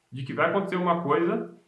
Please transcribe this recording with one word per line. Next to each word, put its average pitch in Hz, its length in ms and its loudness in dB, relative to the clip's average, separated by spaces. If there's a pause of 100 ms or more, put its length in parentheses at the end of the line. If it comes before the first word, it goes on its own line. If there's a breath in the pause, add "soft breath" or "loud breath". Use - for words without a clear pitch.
(120)
de 131 120 -10
que 131 100 -8
vai 156 160 2
acontecer 190 260 0
uma 175 260 0
coisa 165 520 0 (140)